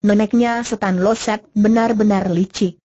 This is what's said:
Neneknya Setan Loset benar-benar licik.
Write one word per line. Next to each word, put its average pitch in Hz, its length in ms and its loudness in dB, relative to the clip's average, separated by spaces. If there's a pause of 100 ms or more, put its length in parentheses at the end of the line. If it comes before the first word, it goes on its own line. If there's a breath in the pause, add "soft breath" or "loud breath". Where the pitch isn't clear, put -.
Neneknya 233 640 0
Setan 190 320 -4
Loset 214 560 -2
benar-benar 214 720 2
licik. 180 560 -2 (120)